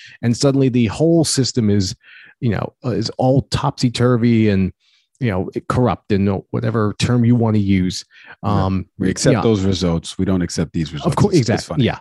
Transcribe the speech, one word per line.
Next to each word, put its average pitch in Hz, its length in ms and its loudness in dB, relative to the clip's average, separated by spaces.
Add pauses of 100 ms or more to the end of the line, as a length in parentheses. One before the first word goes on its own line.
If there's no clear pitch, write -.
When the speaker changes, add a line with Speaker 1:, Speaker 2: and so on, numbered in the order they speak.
(200)
Speaker 1:
and 117 160 0
suddenly 135 320 2
the 120 180 2
whole 160 380 2
system 117 460 0
is, 98 240 0 (460)
you 123 100 -2
know, - 240 -6 (100)
uh, 127 60 -4
is 104 180 -4 (100)
all 131 240 2 (100)
topsy-turvy 120 960 2
and, 95 240 0 (480)
you 123 100 -2
know, 92 180 -4 (200)
corrupt 123 420 0
and 98 400 0
whatever 113 480 -2
term 120 260 0
you 120 120 4
wanna 110 220 0
use. 95 460 0 (380)
Speaker 2:
Right. 104 80 -4
Speaker 1:
Um, 95 360 -2 (120)
Speaker 2:
We 92 100 -2
accept 127 260 2
Speaker 1:
yeah. 104 80 2
Speaker 2:
those 107 220 2
results. 87 540 -2
We 95 60 -2
don't 92 180 0
accept - 300 -4
these 78 160 -4
Speaker 1:
Of - 60 -14
Speaker 2:
results. 143 200 -2
Speaker 1:
course, 202 200 2
Speaker 2:
It's, 127 140 2
it's - 20 0
Speaker 1:
exactly. 110 240 -4
Speaker 2:
funny. 147 100 0
Speaker 1:
Yeah, - 160 -2